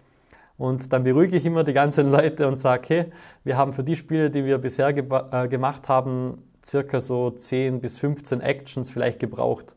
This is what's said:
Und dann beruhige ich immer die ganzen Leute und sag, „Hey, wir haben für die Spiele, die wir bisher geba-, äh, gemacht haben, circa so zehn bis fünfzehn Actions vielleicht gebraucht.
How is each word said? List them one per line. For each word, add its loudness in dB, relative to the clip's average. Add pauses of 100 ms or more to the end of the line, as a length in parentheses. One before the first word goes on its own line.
(580)
Und -2
dann 4
beruhige 4
ich 0
immer 2
die -2
ganzen 4
Leute 4
und 0
sag, 2
„Hey, 2 (360)
wir -2
haben 2
für -4
die -2
Spiele, 0
die 0
wir 2
bisher 0
geba-, -2
äh, -2
gemacht -2
haben, 0 (240)
circa -2
so -2
zehn -4
bis -10
fünfzehn -4
Actions -6
vielleicht -2
gebraucht. -4